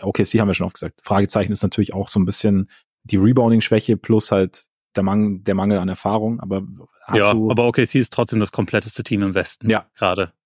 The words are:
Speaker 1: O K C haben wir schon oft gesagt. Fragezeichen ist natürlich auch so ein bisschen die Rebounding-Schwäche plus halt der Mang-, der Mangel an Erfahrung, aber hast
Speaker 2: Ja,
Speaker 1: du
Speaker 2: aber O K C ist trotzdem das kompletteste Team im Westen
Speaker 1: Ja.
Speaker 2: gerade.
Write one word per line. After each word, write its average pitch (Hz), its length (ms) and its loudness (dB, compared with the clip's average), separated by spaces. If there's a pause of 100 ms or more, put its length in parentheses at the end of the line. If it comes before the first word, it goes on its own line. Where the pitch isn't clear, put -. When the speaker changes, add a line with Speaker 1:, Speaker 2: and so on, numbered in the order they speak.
Speaker 1:
O 98 80 -4
K - 140 0
C 113 160 2
haben 101 80 2
wir 92 60 2
schon 87 120 -2
oft - 80 -8
gesagt. - 280 -12
Fragezeichen 98 500 0
ist 104 100 -6
natürlich 101 320 0
auch 98 140 -4
so - 100 -2
ein 92 60 4
bisschen 98 440 0 (360)
die 101 140 -2
Rebounding-Schwäche 113 800 4
plus - 360 0
halt 95 320 -2 (320)
der 98 80 0
Mang-, 98 400 -2
der 98 100 -2
Mangel 98 240 0
an 92 100 -4
Erfahrung, 107 520 -4
aber 95 220 -6 (400)
hast 110 160 -2
Speaker 2:
Ja, 104 160 4
Speaker 1:
du 110 160 2
Speaker 2:
aber 120 180 2
O 113 40 2
K 123 140 2
C 135 140 0
ist 117 120 -2
trotzdem 113 280 0
das 101 100 -2
kompletteste 110 540 -4
Team 101 180 -2
im 98 120 -2
Westen 98 360 -2
Speaker 1:
Ja. 107 240 -2
Speaker 2:
gerade. 92 380 -4 (140)